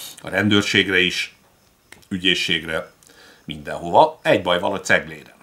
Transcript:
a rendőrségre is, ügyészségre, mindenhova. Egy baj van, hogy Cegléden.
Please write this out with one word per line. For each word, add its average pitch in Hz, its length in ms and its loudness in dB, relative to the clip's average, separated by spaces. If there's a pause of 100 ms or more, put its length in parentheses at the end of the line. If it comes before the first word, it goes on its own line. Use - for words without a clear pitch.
(220)
a - 60 -14
rendőrségre 101 680 2
is, - 380 -2 (720)
ügyészségre, 87 840 -2 (520)
mindenhova. 82 800 0
Egy 123 200 2
baj 90 180 0
van, 101 100 -2
hogy 95 140 -6
Cegléden. 78 580 -2